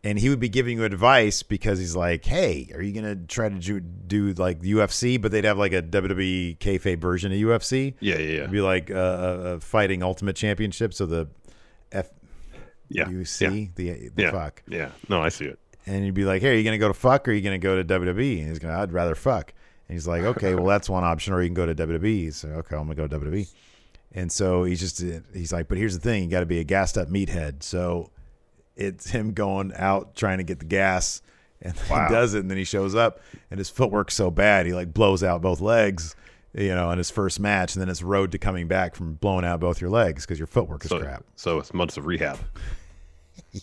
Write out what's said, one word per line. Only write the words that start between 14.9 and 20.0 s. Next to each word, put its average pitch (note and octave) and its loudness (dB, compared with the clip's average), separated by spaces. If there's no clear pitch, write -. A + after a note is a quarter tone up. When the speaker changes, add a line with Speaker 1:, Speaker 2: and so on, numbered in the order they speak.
Speaker 2:
No, F#2 2
I D#2+ 2
see D2+ -4
it. - -10
Speaker 1:
And G2 -2
you'd G2 -2
be G2 0
like, F#2+ 2
"Hey, C3+ 4
are B2+ 4
you A2 4
gonna A2 0
go G#2+ 4
to G2 2
fuck C3 4
or B2+ 2
are A2 2
you G#2 2
gonna G2 -2
go F#2+ 2
to F#2 0
W F2+ 2
W F#2 0
E?" F#2+ -2
And D2+ -4
he's D#2+ -6
gonna, D#2+ -4
"I'd F#2+ -4
rather E2+ 0
fuck." A2 -2
And F2 -8
he's D#2+ -8